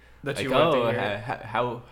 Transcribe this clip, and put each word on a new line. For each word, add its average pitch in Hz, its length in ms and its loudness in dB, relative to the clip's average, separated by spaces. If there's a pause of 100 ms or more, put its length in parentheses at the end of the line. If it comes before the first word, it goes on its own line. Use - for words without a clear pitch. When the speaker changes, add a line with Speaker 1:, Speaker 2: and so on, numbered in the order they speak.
(220)
Speaker 1:
That 143 140 -4
Speaker 2:
like, 151 80 -2
Speaker 1:
you 131 80 -2
wanted 151 200 6
to 135 60 4
Speaker 2:
"Oh, 117 140 2
Speaker 1:
hear 120 80 -2
it. 101 240 -2
Speaker 2:
ha-, 117 140 -6
ha-, - 80 -14
how, 120 460 -2